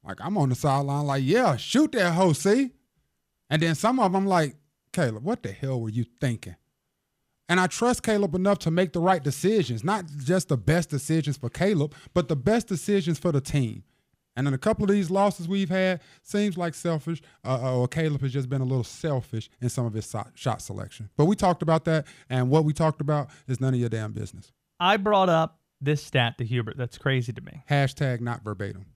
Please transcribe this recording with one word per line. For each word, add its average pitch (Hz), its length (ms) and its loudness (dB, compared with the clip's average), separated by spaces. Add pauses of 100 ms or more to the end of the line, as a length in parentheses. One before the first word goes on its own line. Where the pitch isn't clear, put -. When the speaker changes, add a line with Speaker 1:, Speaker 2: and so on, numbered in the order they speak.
Speaker 1:
Like, 95 160 -12
I'm 185 180 -4
on 139 100 2
the 127 60 0
sideline 143 520 -2
like, 139 180 -2
"Yeah, 180 320 2
shoot 294 360 2
that 185 200 2
hoe, 175 220 4
see?" 247 360 2 (800)
And 156 100 2
then 165 140 2
some 240 240 0
of 190 140 4
them 196 140 2
like, 165 300 2 (360)
"Caleb, 120 320 -2
what 214 180 -4
the 98 80 -8
hell 127 300 -4
were 113 80 -4
you 113 160 -2 (160)
thinking?" 117 340 -4 (920)
And 175 100 2
I 185 80 4
trust 240 380 0
Caleb 202 320 0
enough 196 240 2
to 165 100 0
make 175 220 2
the 170 80 -2
right 175 220 2
decisions, 143 600 0
not 185 240 -2 (120)
just 160 300 0
the 143 80 0
best 151 320 0
decisions 151 480 -2
for 120 140 -6
Caleb, 165 440 0 (200)
but 180 140 2
the 160 80 0
best 208 320 2
decisions 180 500 0
for 175 140 0
the 139 80 2
team. 123 420 -2 (540)
And 135 120 -2
in 135 60 0
a 131 40 -4
couple 214 260 0
of 190 60 2
these 196 200 2
losses 190 380 0
we've 190 200 -2
had, 185 320 0 (220)
seems 208 340 -2
like 175 180 -4
selfish, 165 460 -4 (240)
uh, 127 160 -2
uh, 127 160 -2
or 123 120 2
Caleb 151 340 -2
has 131 100 -2
just 127 160 -4
been 131 140 -2
a - 20 0
little 127 200 0
selfish 127 680 -6 (100)
in 123 80 -2
some 123 160 -2
of 110 100 -4
his 110 120 -6
so-, 107 280 -8
shot 110 280 -4
selection. 98 540 -12
But 147 80 4
we 202 120 4
talked 180 240 2
about 160 260 2
that, 160 200 0 (240)
and 127 180 2
what 156 160 6
we 151 80 2
talked 156 280 0
about 147 300 -2 (180)
is 131 120 -4
none 131 140 0
of 120 60 0
your 117 100 0
damn 110 220 -6
business. 107 400 -12 (280)
Speaker 2:
I 190 160 4
brought 196 320 4
up 160 300 2 (200)
this 143 240 0
stat 120 360 0
to 123 60 -4
Hubert 117 340 -4
that's 123 180 -8
crazy 127 360 -2
to - 80 -12
me. - 280 -18
Speaker 1:
Hashtag 135 520 0
not 120 220 -6
verbatim. 98 540 -8